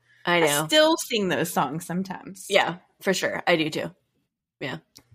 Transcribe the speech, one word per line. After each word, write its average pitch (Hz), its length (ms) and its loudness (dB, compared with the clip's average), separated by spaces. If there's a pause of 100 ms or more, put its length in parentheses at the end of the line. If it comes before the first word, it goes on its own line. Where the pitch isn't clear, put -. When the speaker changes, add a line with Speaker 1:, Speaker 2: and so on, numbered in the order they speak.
(260)
Speaker 1:
I 175 120 4
Speaker 2:
I - 40 4
Speaker 1:
know. 151 260 2
Speaker 2:
still 311 300 4
sing 208 320 -2
those 151 220 -2
songs 156 340 -2
sometimes. 185 640 -10
Speaker 1:
Yeah, 175 260 2 (260)
for 190 120 0
sure. - 340 -4
I 175 80 4
do 156 140 0
too. 165 220 -6 (680)
Yeah. 143 180 -8 (380)